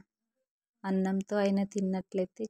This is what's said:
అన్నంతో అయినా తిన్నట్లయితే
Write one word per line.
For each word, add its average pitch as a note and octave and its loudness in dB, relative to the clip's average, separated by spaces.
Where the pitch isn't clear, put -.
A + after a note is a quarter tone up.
అన్నంతో F#3+ 0
అయినా G3 2
తిన్నట్లయితే F#3+ -4